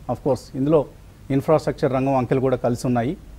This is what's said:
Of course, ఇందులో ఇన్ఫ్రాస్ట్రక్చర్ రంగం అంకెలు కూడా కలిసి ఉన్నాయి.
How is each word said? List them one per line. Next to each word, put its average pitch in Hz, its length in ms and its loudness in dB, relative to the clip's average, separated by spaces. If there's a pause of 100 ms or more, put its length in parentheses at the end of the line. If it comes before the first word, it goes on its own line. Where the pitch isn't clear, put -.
(100)
Of 120 80 -4
course, - 380 -2
ఇందులో 143 300 2 (440)
ఇన్ఫ్రాస్ట్రక్చర్ 139 600 0
రంగం 131 240 0
అంకెలు 127 240 0
కూడా 131 160 2
కలిసి 120 300 -2
ఉన్నాయి. 123 300 -2 (220)